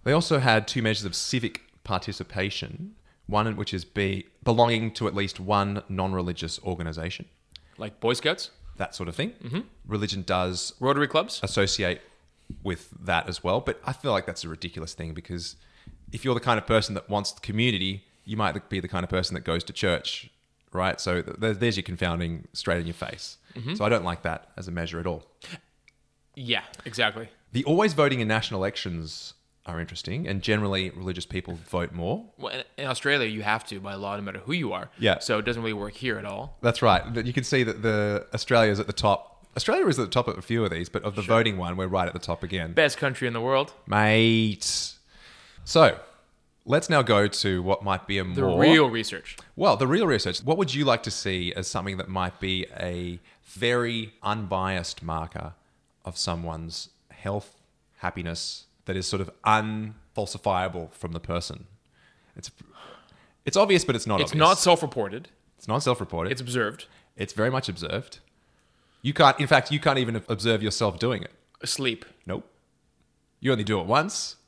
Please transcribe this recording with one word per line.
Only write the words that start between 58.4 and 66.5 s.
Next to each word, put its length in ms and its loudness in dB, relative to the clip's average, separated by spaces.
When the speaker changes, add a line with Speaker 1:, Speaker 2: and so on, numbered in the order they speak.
Speaker 1:
that 100 -4
is 100 -4
sort 160 -2
of 80 -6
unfalsifiable 1500 -2
from 180 -8
the 80 -6
person? 460 -6
It's, 120 -14
it's 140 0
obvious, 260 6
but 140 0
it's 100 -4
not 140 2
Speaker 2:
It's 100 0
Speaker 1:
obvious. 80 0
Speaker 2:
not 200 8
self-reported. 680 2
Speaker 1:
It's 100 -14
not 160 0
self-reported. 480 0
Speaker 2:
It's 80 -4
observed. 460 -4